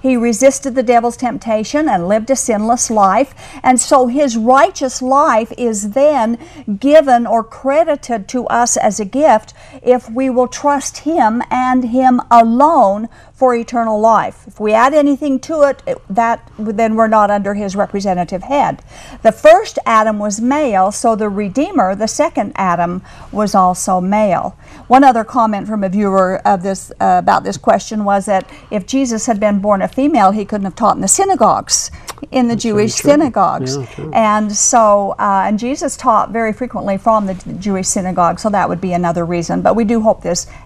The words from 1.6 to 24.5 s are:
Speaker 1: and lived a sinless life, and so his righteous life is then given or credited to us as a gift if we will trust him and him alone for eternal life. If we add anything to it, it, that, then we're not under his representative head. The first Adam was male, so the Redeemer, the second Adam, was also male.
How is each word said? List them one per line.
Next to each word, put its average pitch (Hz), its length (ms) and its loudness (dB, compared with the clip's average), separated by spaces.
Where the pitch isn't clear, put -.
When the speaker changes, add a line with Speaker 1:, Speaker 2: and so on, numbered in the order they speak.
Speaker 1:
and 180 200 -2
lived 214 220 0
a 247 60 2
sinless 226 540 -2
life, 214 440 2
and 254 180 2
so 262 260 4
his 247 300 0
righteous 262 680 0
life 254 560 2
is 214 320 -4
then 262 480 2
given 269 480 2
or 220 160 0
credited 277 880 -4
to 247 180 -6
us 240 300 0
as 214 240 -4
a 208 60 -4
gift 220 460 2
if 240 280 0
we 262 200 -2
will 247 180 0
trust 285 500 -4
him 247 520 0
and 254 340 0
him 247 360 2
alone 233 800 4
for 254 200 2
eternal 226 440 -2
life. 214 480 2
If 214 140 -18
we 214 140 0
add 247 180 4
anything 285 480 0
to 302 220 -2
it, 277 240 0
it, - 120 -6
that, 226 360 0
then 220 360 -2
we're 220 140 2
not 214 220 4
under 202 240 -2
his 202 200 -6
representative 190 680 -2
head. 254 400 -2
The 220 100 4
first 349 540 4
Adam 220 320 2
was 208 240 -4
male, 233 500 0
so 226 240 0
the 214 140 -2
Redeemer, 208 640 -2
the 214 140 -4
second 294 480 -2
Adam, 175 460 -2
was 202 220 -2
also 185 440 2
male. 190 600 -2